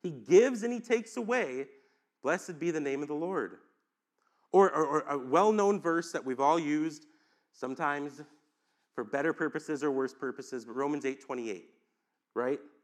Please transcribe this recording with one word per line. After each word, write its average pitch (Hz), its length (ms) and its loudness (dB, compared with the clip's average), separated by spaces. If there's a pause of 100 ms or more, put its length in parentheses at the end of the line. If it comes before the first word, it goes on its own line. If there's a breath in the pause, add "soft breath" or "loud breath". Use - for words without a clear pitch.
"He 180 80 -6
gives 190 520 4
and 240 80 -2
he 247 80 -4
takes 226 380 -2
away. 196 500 -4 (540 soft breath)
Blessed 165 380 -2
be 170 120 -2
the 160 80 -2
name 139 220 -2
of 147 60 -6
the 147 80 -6
Lord." 156 420 -4 (920)
Or, 190 200 8
or, 151 140 2
or 147 140 0 (100)
a 143 80 0
well-known 202 640 4
verse 165 320 0
that 147 120 -4
we've 127 160 -4
all 151 200 4
used, 151 460 -2 (460 soft breath)
sometimes 143 720 -4 (720)
for 123 100 -6
better 143 300 0
purposes 151 500 -4
or 151 80 2
worse 131 220 -2
purposes, 127 520 -8
but 117 100 -14
Romans 143 300 -2
eight 131 160 -4
twenty-eight, 110 480 -8 (680)
right? 127 240 -2 (240)